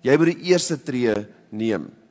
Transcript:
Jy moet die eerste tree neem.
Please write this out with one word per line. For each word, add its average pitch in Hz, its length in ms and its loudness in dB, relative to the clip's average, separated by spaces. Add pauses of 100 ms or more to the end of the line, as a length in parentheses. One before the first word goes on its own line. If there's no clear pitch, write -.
Jy 131 160 4
moet 165 80 2
die 170 260 -2
eerste 170 260 2
tree 123 360 -2 (360)
neem. 107 400 -4 (220)